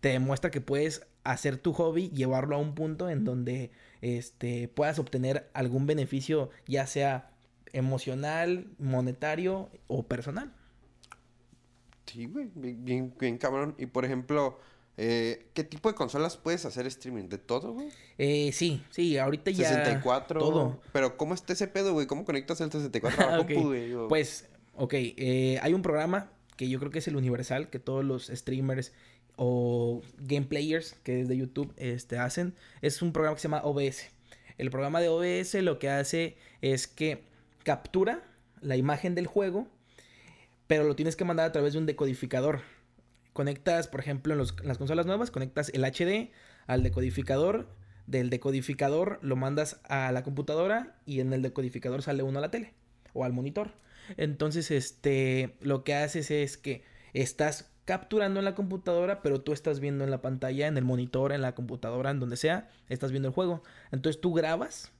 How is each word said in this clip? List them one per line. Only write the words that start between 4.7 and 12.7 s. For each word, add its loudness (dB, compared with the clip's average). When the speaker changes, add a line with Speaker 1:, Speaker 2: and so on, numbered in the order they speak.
Speaker 1:
obtener -2
algún 0
beneficio, 2
ya 0
sea 0
emocional, 0
monetario 0
o -2
personal. -6
Speaker 2:
Sí, -10
güey, -8
bien, -8